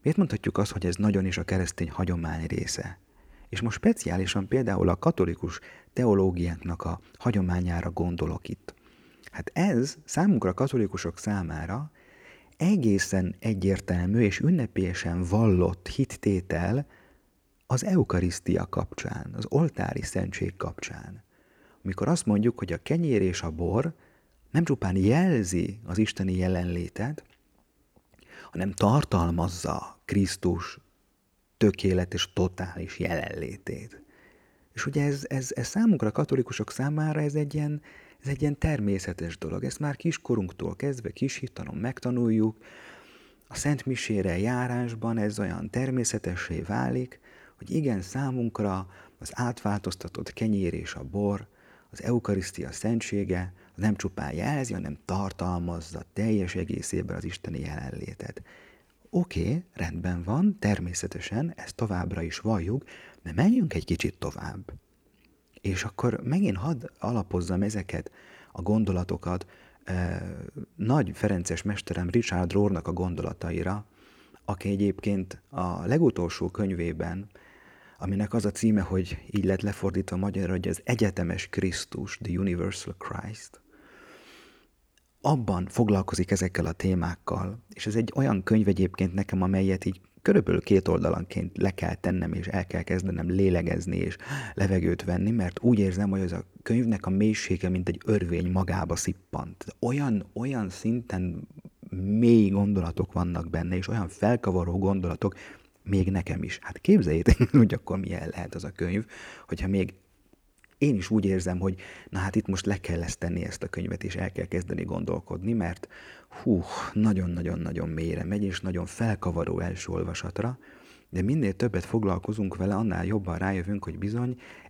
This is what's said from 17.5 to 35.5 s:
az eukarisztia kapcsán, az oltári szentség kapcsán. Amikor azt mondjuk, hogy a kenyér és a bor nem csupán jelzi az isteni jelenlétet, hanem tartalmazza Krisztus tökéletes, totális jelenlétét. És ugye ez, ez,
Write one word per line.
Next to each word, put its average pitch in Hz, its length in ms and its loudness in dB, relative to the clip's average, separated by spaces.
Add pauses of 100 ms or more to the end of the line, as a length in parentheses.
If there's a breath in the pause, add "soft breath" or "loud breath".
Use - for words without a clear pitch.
az 131 180 0
eukarisztia 90 840 2
kapcsán, - 680 -6
az - 120 -6
oltári - 540 0
szentség 92 540 -4
kapcsán. - 680 -10 (580 soft breath)
Amikor 95 260 -2
azt 165 180 2
mondjuk, 107 320 4
hogy 113 140 -4
a 165 100 -4
kenyér 147 400 2
és 90 200 0
a 85 80 -4
bor 92 440 0 (560 soft breath)
nem 160 140 2
csupán 98 320 0
jelzi 101 880 2
az 90 140 -2
isteni 95 380 2
jelenlétet, 90 880 -2 (1300 loud breath)
hanem 92 220 -2
tartalmazza 87 1300 2
Krisztus 90 760 0 (760)
tökéletes, 92 760 2
totális 90 640 -2
jelenlétét. - 1040 -6 (680 soft breath)
És - 140 -6
ugye 143 180 2
ez, 139 240 0
ez, 131 260 -4